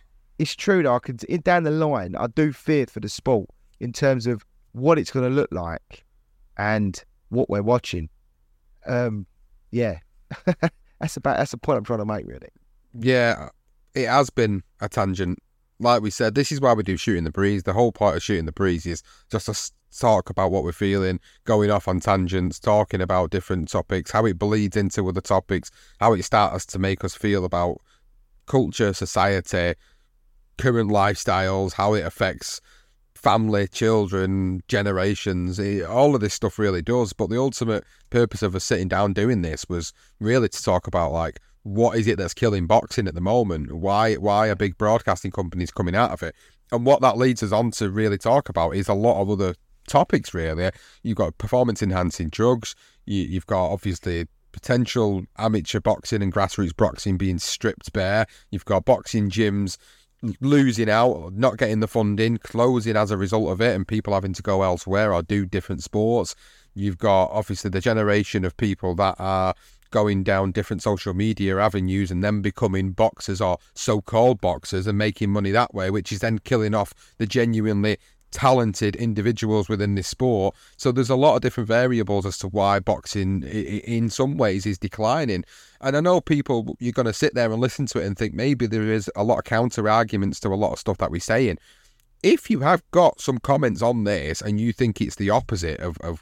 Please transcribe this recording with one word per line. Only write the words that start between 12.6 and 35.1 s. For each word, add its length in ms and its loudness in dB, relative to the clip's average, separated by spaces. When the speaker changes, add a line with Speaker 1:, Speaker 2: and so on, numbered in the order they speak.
Speaker 2:
Yeah, 560 0
it 140 -2
has 220 4
been 340 0
a 80 -6
tangent. 520 -2
Like 220 4
we 80 -2
said, 260 0
this 160 2
is 100 -4
why 120 4
we 100 0
do 120 -2
Shooting 300 -2
the 60 -4
Breeze. 320 0
The 100 -2
whole 180 2
point 240 2
of 80 -4
Shooting 220 -2
the 80 -8
Breeze 320 0
is 180 -6
just 180 -4
to 40 -4
s-, 200 -8
talk 320 2
about 220 0
what 120 0
we're 80 -2
feeling, 480 0
going 260 4
off 180 0
on 120 0
tangents, 600 0
talking 420 2
about 300 0
different 360 -4
topics, 440 -4
how 140 2
it 140 0
bleeds 380 0
into 320 0
other 120 -4
topics, 480 -2
how 140 4
it 100 0
starts 440 0
to 120 -8
make 240 -2
us 120 -6
feel 280 0
about 380 -2
culture, 480 0
society, 800 0
current 320 2
lifestyles, 840 0
how 200 2
it 120 0
affects 560 -6
family, 520 2
children, 1000 0
generations. 920 -2